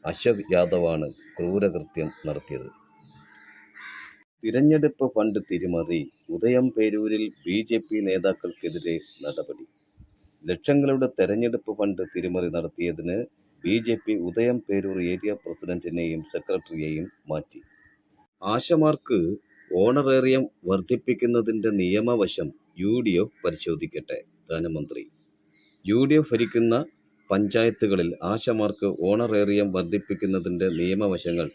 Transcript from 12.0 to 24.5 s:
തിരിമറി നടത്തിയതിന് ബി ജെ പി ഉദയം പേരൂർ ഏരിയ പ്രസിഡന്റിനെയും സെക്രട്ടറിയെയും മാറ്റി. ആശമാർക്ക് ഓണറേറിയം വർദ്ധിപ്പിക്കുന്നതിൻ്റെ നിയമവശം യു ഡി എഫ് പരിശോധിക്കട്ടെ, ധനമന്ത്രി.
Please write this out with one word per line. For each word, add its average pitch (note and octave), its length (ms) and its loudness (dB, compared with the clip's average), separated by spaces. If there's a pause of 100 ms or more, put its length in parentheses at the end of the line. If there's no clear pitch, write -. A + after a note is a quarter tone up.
തിരിമറി F2+ 400 -2
നടത്തിയതിന് E2 680 -4 (460)
ബി F#2 160 0
ജെ A#2 160 0
പി A2 260 -4
ഉദയം A2+ 380 0
പേരൂർ G2 440 -2
ഏരിയ F#2 300 -2
പ്രസിഡന്റിനെയും E2 920 -6
സെക്രട്ടറിയെയും D#2 840 -6 (200)
മാറ്റി. - 340 -8 (800)
ആശമാർക്ക് C3 800 2 (520)
ഓണറേറിയം C3 720 4 (200)
വർദ്ധിപ്പിക്കുന്നതിൻ്റെ A2+ 1120 0
നിയമവശം G2 720 0 (300)
യു G#2 220 0
ഡി G#2 180 2
എഫ് - 220 -2
പരിശോധിക്കട്ടെ, D#2 800 -6 (280)
ധനമന്ത്രി. D#2+ 560 -6 (840)